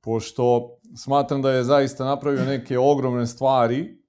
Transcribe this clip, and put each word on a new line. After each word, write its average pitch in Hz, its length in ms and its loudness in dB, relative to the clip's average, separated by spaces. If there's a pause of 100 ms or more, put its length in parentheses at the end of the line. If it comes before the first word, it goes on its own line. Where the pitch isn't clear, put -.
pošto 117 760 -2 (200)
smatram 139 460 -2
da 135 100 2
je 127 120 0
zaista 135 400 0
napravio 135 400 -2
neke 131 340 -4
ogromne 127 480 2
stvari 131 600 0 (200)